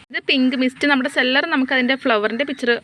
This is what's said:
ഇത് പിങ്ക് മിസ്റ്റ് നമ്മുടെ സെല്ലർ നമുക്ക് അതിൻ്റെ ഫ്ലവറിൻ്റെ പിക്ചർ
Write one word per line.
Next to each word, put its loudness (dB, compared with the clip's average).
ഇത് -4
പിങ്ക് 2
മിസ്റ്റ് -2
നമ്മുടെ 0
സെല്ലർ 2
നമുക്ക് 0
അതിൻ്റെ 0
ഫ്ലവറിൻ്റെ 0
പിക്ചർ -4